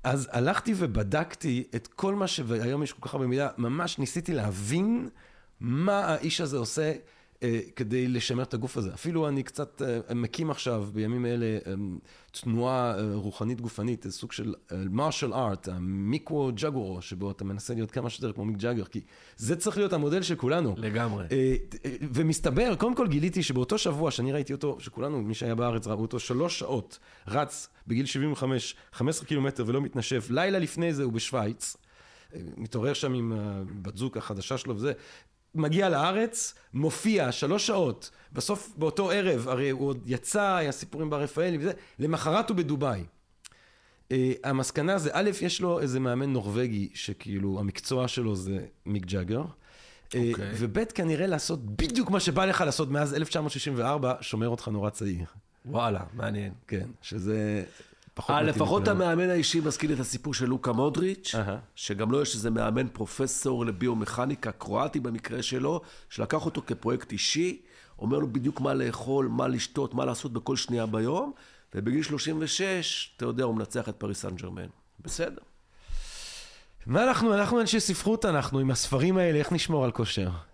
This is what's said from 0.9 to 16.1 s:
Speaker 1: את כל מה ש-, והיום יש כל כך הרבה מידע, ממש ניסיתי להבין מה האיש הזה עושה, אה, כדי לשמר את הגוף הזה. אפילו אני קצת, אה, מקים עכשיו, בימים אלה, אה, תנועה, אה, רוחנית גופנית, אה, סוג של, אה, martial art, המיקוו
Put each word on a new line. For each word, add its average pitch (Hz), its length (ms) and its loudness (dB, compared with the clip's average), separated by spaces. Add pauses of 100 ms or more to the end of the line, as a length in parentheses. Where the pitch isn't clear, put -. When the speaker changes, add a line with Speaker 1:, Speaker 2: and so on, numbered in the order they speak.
Speaker 1:
את 117 120 -4
כל 196 280 0
מה 196 120 2
ש-, 170 180 -2
והיום 117 380 0
יש 139 100 -4
כל - 140 -12
כך - 60 -6
הרבה 135 140 0
מידע, 135 200 2 (100)
ממש 139 420 -2
ניסיתי 180 340 -2
להבין 151 760 0 (520)
מה 165 380 2
האיש 165 420 0
הזה 143 160 -2
עושה, 151 360 0 (500)
אה, 117 160 2 (160)
כדי 127 320 0
לשמר 127 360 0
את 123 100 -4
הגוף 123 240 -4
הזה. 95 160 -2
אפילו 160 340 0
אני 139 160 0
קצת, - 380 -8 (280)
אה, 117 60 -2
מקים 120 360 -2
עכשיו, 113 420 -2
בימים 113 320 0
אלה, 120 200 0
אה, 107 280 -2 (580)
תנועה, 120 680 0
אה, 107 140 0
רוחנית 107 480 -2
גופנית, 113 440 -4
אה, 98 60 -6
סוג - 200 -10
של, 107 220 -4 (180)
אה, 87 60 -4 (180)
martial 143 380 0
art, 104 380 -2
המיקוו 101 840 -2